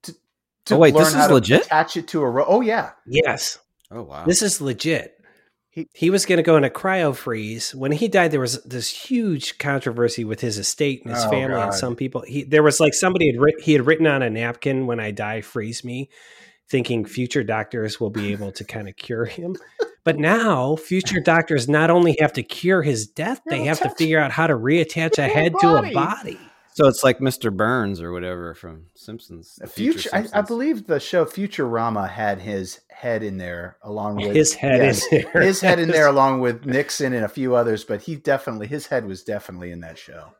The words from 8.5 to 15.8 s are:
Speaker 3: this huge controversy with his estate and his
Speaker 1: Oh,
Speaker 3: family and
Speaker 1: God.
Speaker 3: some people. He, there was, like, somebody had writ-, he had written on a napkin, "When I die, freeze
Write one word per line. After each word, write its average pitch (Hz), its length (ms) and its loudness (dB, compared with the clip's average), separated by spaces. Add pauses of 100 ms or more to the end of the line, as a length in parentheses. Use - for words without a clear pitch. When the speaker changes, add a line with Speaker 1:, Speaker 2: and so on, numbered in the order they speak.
Speaker 3:
this 123 240 -8
huge 214 680 -4
controversy 120 680 -2
with 107 160 -6
his 107 180 -4
estate 135 460 -2
and 117 100 -8
his 120 100 -2
Speaker 1:
Oh, 110 60 0
Speaker 3:
family 131 300 -2
and 101 100 -2
Speaker 1:
God. 98 40 -4
Speaker 3:
some 120 200 -4
people. 131 280 -6
He, 143 200 -8
there 151 220 4
was, 147 160 4
like, 151 140 4
somebody 180 360 2
had 120 100 -2
writ-, 151 200 4
he 156 140 4
had 127 120 4
written 160 200 4
on 139 160 2
a 117 80 0
napkin, 123 560 -4
"When 117 120 -4
I 107 140 -6
die, 107 300 -6
freeze 117 420 -10